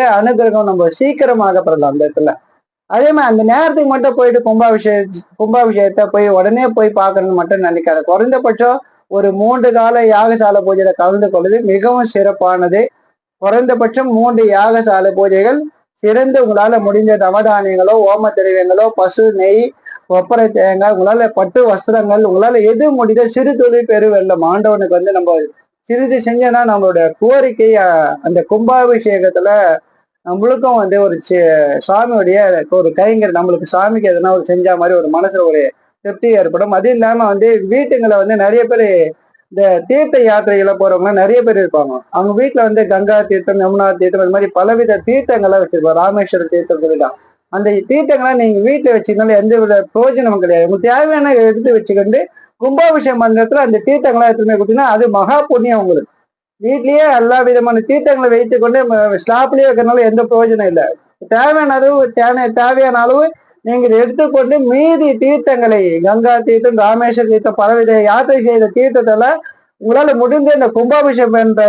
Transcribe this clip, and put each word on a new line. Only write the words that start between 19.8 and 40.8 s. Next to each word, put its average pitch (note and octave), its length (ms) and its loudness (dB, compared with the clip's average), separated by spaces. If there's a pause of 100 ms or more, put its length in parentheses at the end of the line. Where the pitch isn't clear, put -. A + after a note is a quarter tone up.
கொப்பரை F#3 440 0
தேங்காய், F#3+ 400 0
உங்களால G#3 360 0
பட்டு F#3+ 380 -2
வஸ்திரங்கள், G#3 580 0
உங்களால G#3+ 380 0
எது A3+ 300 0
முடியுதோ A#3 360 0
சிறு B3+ 280 -2
துளி A#3+ 260 2
பெரு A3 280 0
வெள்ளம் F#3+ 320 0
ஆண்டவனுக்கு G3 560 0
வந்து F#3+ 140 -2
நம்ம F3 220 0 (540)
சிறிது B3+ 300 -2
செஞ்சோன்னா A#3+ 460 0
நம்மளோட G3 360 0 (180)
கோரிக்கை, A#3+ 580 0
அ, F#3+ 120 2 (340)
அந்த F3 260 0
கும்பாபிஷேகத்துல G#3+ 1000 0 (760)
நம்மளுக்கும் A#3 560 0
வந்து G3 180 -2
ஒரு F#3+ 220 0
சி-, F3+ 200 0 (360)
சுவாமியுடைய G3+ 600 0 (320)
ஒரு F3+ 260 0
கைங்கர், G#3 400 0
நம்மளுக்கு E3+ 360 -2
சாமிக்கு G3+ 380 0
எதனா F3+ 220 0
ஒரு F3+ 120 -2
செஞ்ச F3+ 320 0
மாதிரி F3 220 0
ஒரு D#3 100 -2
மனசுல F3+ 360 -2
ஒரு D#3 180 0 (420)
திருப்தி G3+ 260 -6
ஏற்படும். F#3+ 400 0
அது F#3+ 200 0
இல்லாம A#3 360 0
வந்து G3+ 220 0 (200)
வீட்டுங்களை A#3 480 0
வந்து G3+ 200 0
நிறைய G#3 280 0
பேரு A3+ 240 0 (640)
இந்த F#3+ 100 -2 (240)
தீர்த்த D4 320 0
யாத்திரைகளை G#3 560 0
போறவங்க F#3 380 0